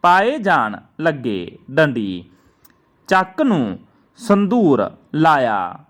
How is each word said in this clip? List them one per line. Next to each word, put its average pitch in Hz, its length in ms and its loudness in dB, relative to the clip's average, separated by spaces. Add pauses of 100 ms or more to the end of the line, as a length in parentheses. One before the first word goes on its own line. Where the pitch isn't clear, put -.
ਪਾਏ 196 360 2
ਜਾਣ 147 400 0 (240)
ਲੱਗੇ। 127 560 -4 (140)
ਡੰਡੀ। 117 580 -2 (760)
ਚੱਕ 185 340 0
ਨੂੰ 151 380 -2 (360)
ਸੰਦੂਰ 196 760 2 (240)
ਲਾਇਆ 127 640 0 (100)